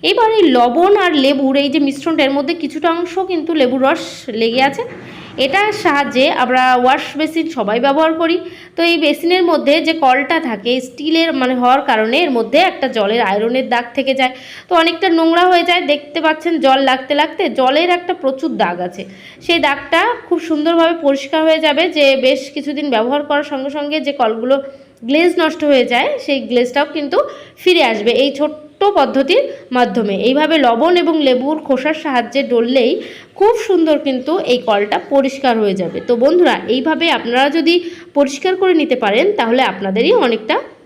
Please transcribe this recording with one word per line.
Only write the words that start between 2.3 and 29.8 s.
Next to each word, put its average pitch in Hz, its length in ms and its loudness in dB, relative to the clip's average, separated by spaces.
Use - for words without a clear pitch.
মধ্যে 277 240 -2
কিছুটা 320 360 -4
অংশ 339 280 -4
কিন্তু 359 360 -4
লেবুর 262 320 2
রস 311 180 0
লেগে 233 220 0
আছে, 285 200 -2
এটার 381 360 0
সাহায্যে 285 480 2
আমরা 254 320 0
ওয়াশ 277 220 2
বেসিন 311 300 -2
সবাই 226 320 -2
ব্যবহার 285 340 2
করি। 330 220 0
তো - 60 -4
এই 339 160 2
বেসিনের 339 440 2
মধ্যে 302 380 2
যে 294 120 0
কলটা 277 480 2
থাকে 233 400 -4
স্টিলের, 320 520 -2
মানে, 262 220 0
হওয়ার 254 360 2
কারণে 226 340 0
এর 302 60 -2
মধ্যে 233 280 0
একটা 339 300 0
জলের 220 320 0
আয়রনের 220 480 -2
দাগ 240 160 -2
থেকে 269 200 -2
যায়, 254 180 0
তো - 40 -2
অনেকটা 330 260 0
নোংরা 330 420 4
হয়ে 349 200 4
যায়। 349 120 2
দেখতে 294 280 -4
পাচ্ছেন 311 400 -2
জল 262 200 4
লাগতে 262 340 0
লাগতে 311 340 -2
জলের 277 420 0
একটা 349 240 -2
প্রচুর 269 420 -4
দাগ 180 240 -2
আছে, 180 220 -8
সেই 339 140 0
দাগটা 285 420 -2
খুব 349 100 0
সুন্দরভাবে 330 460 2
পরিষ্কার 277 360 0
হয়ে 320 240 2
যাবে। 302 220 2
যে 302 160 0
বেশ 262 140 2
কিছুদিন 294 360 -6
ব্যবহার 247 320 0
করার 294 300 -2
সঙ্গে 277 180 -6
সঙ্গে 294 300 -6
যে 277 120 -4
কলগুলো 247 440 0
গ্লেজ 320 340 2
নষ্ট 320 260 -2
হয়ে 277 200 4
যায়, 247 240 0
সেই 277 160 0
গ্লেজটাও 247 460 0
কিন্তু 294 220 -2
ফিরে 349 280 2
আসবে 220 280 0
এই 285 140 0
ছোট্ট - 420 -6
পদ্ধতির 269 460 2
মাধ্যমে। 214 420 0